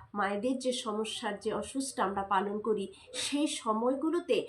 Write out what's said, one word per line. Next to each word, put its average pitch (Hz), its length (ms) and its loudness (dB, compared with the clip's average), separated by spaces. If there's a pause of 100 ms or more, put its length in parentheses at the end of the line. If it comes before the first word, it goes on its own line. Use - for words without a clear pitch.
(140)
মায়েদের 208 440 0
যে 254 140 0
সমস্যার 214 680 -4
যে 214 120 -2
অসুচটা 214 520 -2
আমরা 196 180 0
পালন 202 380 2
করি, 202 320 0 (220)
সেই 285 320 2
সময়গুলোতে 254 1040 2